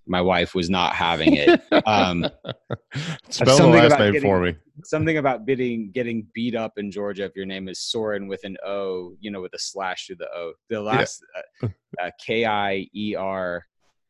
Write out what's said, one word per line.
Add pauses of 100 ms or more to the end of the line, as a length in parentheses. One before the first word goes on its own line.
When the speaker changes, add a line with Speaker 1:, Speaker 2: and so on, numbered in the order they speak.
Speaker 1:
My
wife
was
not
having
it.
Speaker 2:
<laughs>
Speaker 1:
Um, (1000)
Speaker 2:
Spell
the
Speaker 1:
something
Speaker 2:
last
Speaker 1:
about
Speaker 2:
name
Speaker 1:
getting,
Speaker 2:
for
me. (280)
Speaker 1:
something
about
getting,
getting
beat
up
in
Georgia
if
your
name
is
Soren
with
an
O,
you
know,
with
a
slash
through
the
O. (160)
The
Speaker 2:
Yeah.
Speaker 1:
last, (400)
uh, (340)
uh, (140)
K
I
E
R (440)